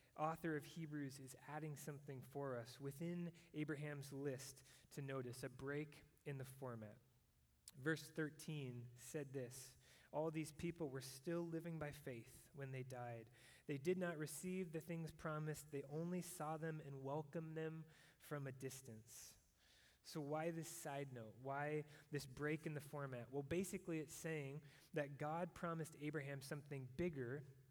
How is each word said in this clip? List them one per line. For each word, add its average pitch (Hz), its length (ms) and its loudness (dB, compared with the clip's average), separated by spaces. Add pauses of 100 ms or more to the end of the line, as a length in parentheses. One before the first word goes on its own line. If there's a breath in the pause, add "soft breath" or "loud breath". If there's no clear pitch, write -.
(180 loud breath)
author 156 380 4
of 143 80 0
Hebrews 147 580 -2
is 123 140 -8 (180)
adding 151 220 -2
something 143 460 -4 (100)
for 139 240 2
us 117 240 -4
within 170 500 0 (240 loud breath)
Abraham's 147 600 2
list 135 420 0 (380 loud breath)
to 147 80 0
notice, 131 400 0
a 131 80 0
break 147 540 -2 (200)
in 139 140 0
the 131 60 -2 (140)
format. 113 380 -4 (880)
Verse 156 160 8 (160)
thirteen 147 600 2 (220)
said 147 360 -2
this, 123 380 -4 (400 loud breath)
"All 156 180 4
these 156 220 2
people 170 360 0
were 131 140 -2
still 170 440 0
living 165 320 0
by 147 120 0
faith 135 400 -4 (240)
when 139 180 -2
they 131 100 2
died. 120 440 -2 (400 loud breath)
They 147 100 4
did 175 220 6
not 175 180 4
receive 185 560 0
the 160 80 0
things 165 300 0
promised. 151 600 0
They 143 120 2 (100)
only 170 300 4
saw 160 340 0
them 156 300 0
and 135 180 -2
welcomed 156 500 0
them 160 300 0 (420 loud breath)
from 143 200 0
a 135 60 -2
distance." 127 800 -8 (680 loud breath)
So 156 200 -2
why 156 280 4
this 165 200 0
side 143 440 -2
note? 110 280 -6
Why 147 420 2 (260 loud breath)
this 143 140 0
break 147 400 2
in 160 80 0
the 147 80 0
format? 131 500 -2
Well, 143 120 2
basically 175 560 2
it's 156 180 -2
saying 151 460 0 (320 loud breath)
that 143 240 4
God 160 340 2
promised 165 480 0
Abraham 143 400 2
something 139 560 -2
bigger 139 460 2 (280)